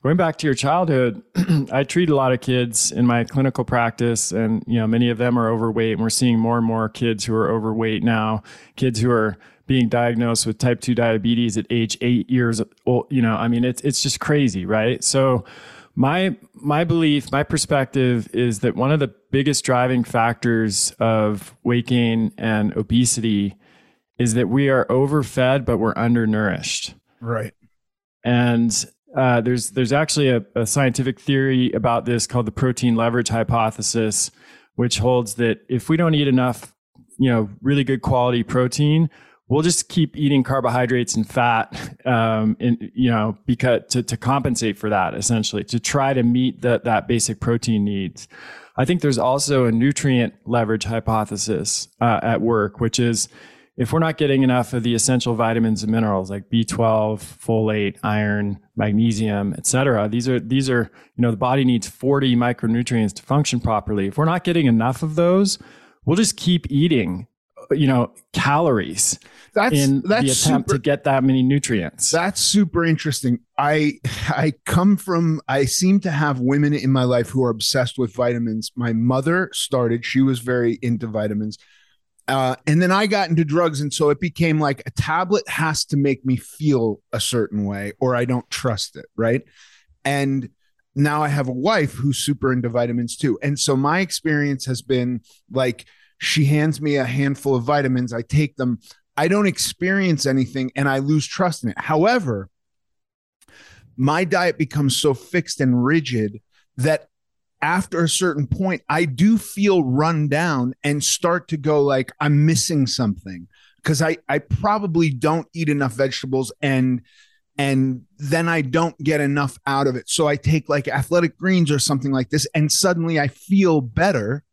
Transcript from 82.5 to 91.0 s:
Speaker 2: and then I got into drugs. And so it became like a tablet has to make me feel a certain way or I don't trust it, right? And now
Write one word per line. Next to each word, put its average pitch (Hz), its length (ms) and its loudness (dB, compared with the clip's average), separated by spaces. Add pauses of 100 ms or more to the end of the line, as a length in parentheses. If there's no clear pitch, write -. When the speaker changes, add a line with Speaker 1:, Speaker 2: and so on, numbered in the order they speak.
Speaker 2:
and 156 160 2
then 185 100 2
I 202 140 2
got 196 240 0
into 165 120 2
drugs. 156 380 0
And 147 100 -4
so 147 200 2
it 147 100 0
became 160 400 0
like 143 240 -2
a 127 60 -10
tablet 180 580 -2
has 160 380 -2
to 147 100 -2
make 139 300 0
me 127 100 2
feel 120 640 -2 (100)
a 110 100 -4
certain 104 440 -2
way 101 360 -6
or 127 140 0
I 120 120 0
don't 123 240 -4
trust - 460 -4
it, - 100 -16 (100)
right? 117 240 2 (640)
And 139 460 -2 (440)
now 147 280 2